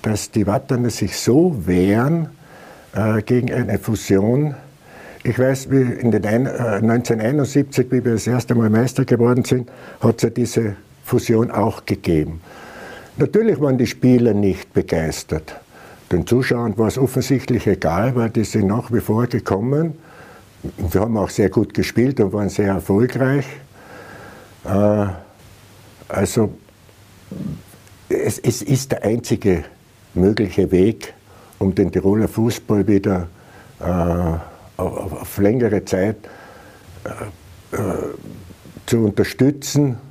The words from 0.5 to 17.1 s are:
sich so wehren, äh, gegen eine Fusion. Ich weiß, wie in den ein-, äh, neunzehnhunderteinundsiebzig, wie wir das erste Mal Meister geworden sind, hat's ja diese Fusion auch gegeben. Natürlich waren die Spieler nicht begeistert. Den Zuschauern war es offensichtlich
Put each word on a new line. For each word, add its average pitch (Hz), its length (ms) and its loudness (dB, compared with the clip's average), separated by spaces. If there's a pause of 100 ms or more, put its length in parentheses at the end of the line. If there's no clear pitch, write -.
sich - 300 -6
so 127 480 2
wehren, 120 600 2 (680)
äh, 107 280 0
gegen 123 280 2
eine 113 260 -2
Fusion. 117 800 0 (720)
Ich 117 120 0
weiß, 131 320 0
wie 135 120 4
in 120 300 0
den 104 140 0
ein-, 117 200 2
äh, 110 360 -2
neunzehnhunderteinundsiebzig, 123 1080 0
wie 127 140 0
wir 117 80 2
das 104 120 -2
erste 123 300 0
Mal 113 140 4
Meister 127 340 2
geworden 123 400 4
sind, 123 260 -2 (300)
hat's 117 240 2
ja 117 60 2
diese 113 480 -2 (260)
Fusion 117 480 2
auch 113 340 -2
gegeben. 82 540 -2 (760)
Natürlich 175 420 2
waren 135 180 2
die 123 80 2
Spieler 120 480 4
nicht 101 380 0
begeistert. - 880 -4 (500)
Den 87 160 0
Zuschauern 120 520 0
war 110 100 2
es 98 100 -2
offensichtlich 127 680 0